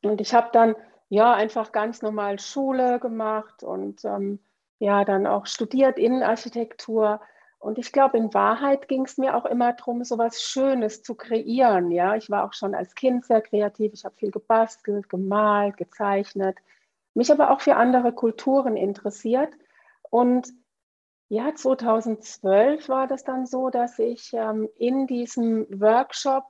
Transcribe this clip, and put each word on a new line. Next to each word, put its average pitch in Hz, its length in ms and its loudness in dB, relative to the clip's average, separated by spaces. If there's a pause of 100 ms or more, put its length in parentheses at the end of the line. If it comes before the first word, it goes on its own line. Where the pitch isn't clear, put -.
Und 208 180 0
ich 214 140 -2
habe 233 180 4
dann, 226 220 6 (340)
ja, 220 220 6
einfach 214 400 0
ganz 226 300 -4
normal 208 380 -4
Schule 262 600 -2
gemacht 220 640 -6
und, 196 420 -10
ähm, 202 360 -6 (400)
ja, 202 260 2
dann 196 220 0
auch 202 180 0
studiert 262 540 0
Innenarchitektur. 226 1200 -2 (380)
Und 214 180 -8
ich 240 140 -12
glaube, 269 260 4
in 220 160 -2
Wahrheit 240 540 0
ging's 269 320 -4
mir 262 160 0
auch 240 100 -2
immer 240 280 0
drum, 240 300 -6
so 240 140 -6
was 233 240 -2
Schönes 262 600 -2
zu 233 100 -12
kreieren, 226 800 0
ja. 180 240 2
Ich 214 160 -6
war 202 120 0
auch 196 100 -6
schon 196 200 -6
als - 220 -8
Kind 247 300 0
sehr 220 160 4
kreativ. 208 520 -2
Ich - 120 -20
habe - 100 -12
viel 202 160 -4
gebastelt, 220 760 -2
gemalt, 202 680 0
gezeichnet, 196 800 -4 (560)
mich 240 180 2
aber 285 200 4
auch 262 100 2
für 285 140 4
andere 247 380 2
Kulturen 247 640 0
interessiert. 208 800 -4 (560)
Und 247 420 2 (760)
ja, 240 240 -2
zweitausendzwölf 233 1400 0
war 262 160 0
das 262 180 -6
dann 262 220 -6
so, 254 240 -4
dass 240 300 -4
ich, 233 340 -4
ähm, 220 340 -4 (100)
in 262 280 0
diesem 233 600 -2 (120)
Workshop 262 720 2